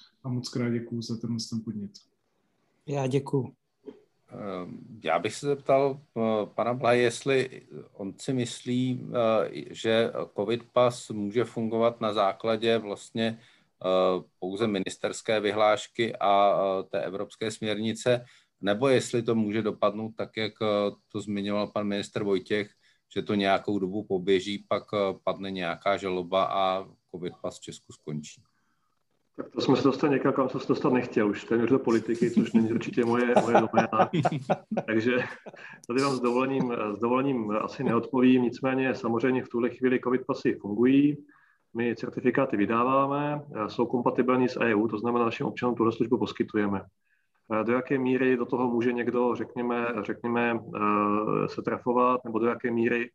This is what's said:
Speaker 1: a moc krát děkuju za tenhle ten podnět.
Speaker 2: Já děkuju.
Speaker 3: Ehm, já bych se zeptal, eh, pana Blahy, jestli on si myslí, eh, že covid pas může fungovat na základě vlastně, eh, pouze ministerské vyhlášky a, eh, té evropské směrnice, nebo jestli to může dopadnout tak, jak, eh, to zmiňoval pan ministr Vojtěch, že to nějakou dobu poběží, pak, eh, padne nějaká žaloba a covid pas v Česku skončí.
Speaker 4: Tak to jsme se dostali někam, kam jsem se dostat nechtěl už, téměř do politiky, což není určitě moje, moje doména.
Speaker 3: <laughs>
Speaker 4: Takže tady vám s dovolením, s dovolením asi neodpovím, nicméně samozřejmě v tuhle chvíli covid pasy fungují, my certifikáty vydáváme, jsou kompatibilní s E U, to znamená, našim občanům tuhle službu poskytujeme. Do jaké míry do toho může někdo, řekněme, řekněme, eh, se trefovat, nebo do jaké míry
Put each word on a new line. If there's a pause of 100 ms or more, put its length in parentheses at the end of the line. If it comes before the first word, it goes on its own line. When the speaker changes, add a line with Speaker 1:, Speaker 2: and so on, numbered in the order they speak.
(240)
Speaker 1:
a
moc
krát
děkuju
za
tenhle (100)
ten
podnět. (960)
Speaker 2:
Já
děkuju. (800)
Speaker 3:
Ehm,
já
bych
se
zeptal, (180)
eh, (240)
pana
Blahy,
jestli (320)
on
si
myslí,
eh, (220)
že (240)
covid (100)
pas
může
fungovat
na
základě
vlastně, (460)
eh, (160)
pouze
ministerské
vyhlášky
a,
eh,
té
evropské
směrnice, (360)
nebo
jestli
to
může
dopadnout
tak,
jak,
eh, (200)
to
zmiňoval
pan
ministr
Vojtěch, (420)
že
to
nějakou
dobu
poběží,
pak, (100)
eh,
padne
nějaká
žaloba
a (280)
covid
pas
v
Česku
skončí. (920)
Speaker 4:
Tak
to
jsme
se
dostali
někam,
kam
jsem
se
dostat
nechtěl
už,
téměř
do
politiky,
což
není
určitě
moje,
moje
doména.
Speaker 3:
<laughs>
Speaker 4:
Takže (720)
tady
vám
s
dovolením, (220)
s
dovolením
asi
neodpovím,
nicméně
samozřejmě
v
tuhle
chvíli
covid
pasy
fungují, (600)
my
certifikáty
vydáváme, (260)
jsou
kompatibilní
s
E
U,
to
znamená,
našim
občanům
tuhle
službu
poskytujeme. (800)
Do
jaké
míry
do
toho
může
někdo,
řekněme, (140)
řekněme, (160)
eh,
se
trefovat,
nebo
do
jaké
míry